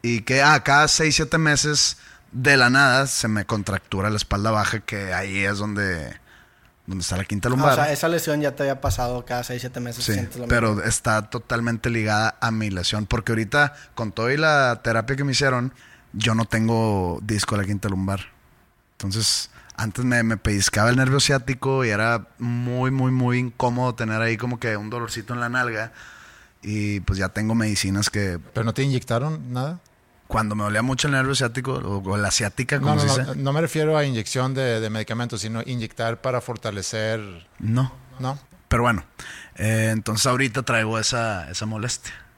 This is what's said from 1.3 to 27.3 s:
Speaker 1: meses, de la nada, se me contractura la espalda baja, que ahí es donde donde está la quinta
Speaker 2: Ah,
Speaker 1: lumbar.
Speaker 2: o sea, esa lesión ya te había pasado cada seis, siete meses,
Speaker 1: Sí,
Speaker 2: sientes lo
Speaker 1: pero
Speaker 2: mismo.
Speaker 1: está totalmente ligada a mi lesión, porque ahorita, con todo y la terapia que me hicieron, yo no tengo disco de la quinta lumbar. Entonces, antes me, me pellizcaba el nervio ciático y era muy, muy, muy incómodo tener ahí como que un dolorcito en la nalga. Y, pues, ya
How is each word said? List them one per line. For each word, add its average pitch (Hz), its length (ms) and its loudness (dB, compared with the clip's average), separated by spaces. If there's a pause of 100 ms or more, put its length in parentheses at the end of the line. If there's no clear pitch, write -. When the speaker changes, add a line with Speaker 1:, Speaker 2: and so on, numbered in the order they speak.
Speaker 1:
meses, 151 580 2 (360)
de 131 260 4
la 123 120 8
nada, 135 360 6
se - 220 -2
me 107 180 0
contractura 98 640 -2
la 104 60 -2
espalda 104 340 0
baja, 107 300 0
que 98 340 -6
ahí 98 300 -2
es 101 140 0
donde 98 600 -4 (680)
donde 95 160 -6
está 90 140 -4
la 95 80 -2
quinta 101 240 -4
Speaker 2:
Ah, - 20 0
Speaker 1:
lumbar. 135 220 4
Speaker 2:
o - 40 6
sea, 151 160 2
esa 156 160 -2
lesión 160 320 0
ya 143 160 0
te 147 80 -2
había 135 160 0
pasado 123 440 -2
cada 123 200 -4
seis, 123 160 -6
siete 123 200 -8
meses, 120 240 -6
Speaker 1:
Sí, 110 100 0
Speaker 2:
sientes 95 240 -4
lo 120 100 -8
Speaker 1:
pero 117 260 4
Speaker 2:
mismo. 95 140 -4
Speaker 1:
está 107 420 0
totalmente 117 600 -2
ligada 107 500 0
a 117 100 0
mi 110 200 -2
lesión, 95 360 -2
porque 117 260 -2
ahorita, 135 420 2 (200)
con 110 180 -6
todo 113 180 -2
y 143 60 0
la 143 460 4
terapia 113 340 0
que 143 80 -2
me 139 80 0
hicieron, 131 400 2 (400)
yo 110 220 2
no 113 120 2
tengo 110 760 2
disco 107 340 -2
de 101 60 0
la 92 60 -2
quinta 101 200 -2
lumbar. 95 320 -2 (720)
Entonces, - 580 -2 (260)
antes 113 280 -4
me, 123 180 4
me 113 140 2
pellizcaba 104 540 2
el 123 60 4
nervio 135 240 4
ciático 135 640 0
y 113 60 0
era 107 360 0 (120)
muy, 123 520 0
muy, 131 220 2
muy 123 260 2
incómodo 123 560 0
tener 110 260 -2
ahí 113 160 0
como 120 240 -4
que 110 160 -2
un 107 140 -6
dolorcito 117 440 -8
en 120 60 -4
la 120 80 -2
nalga. 120 440 -2 (680)
Y, 104 380 -2
pues, 95 180 0
ya 95 120 0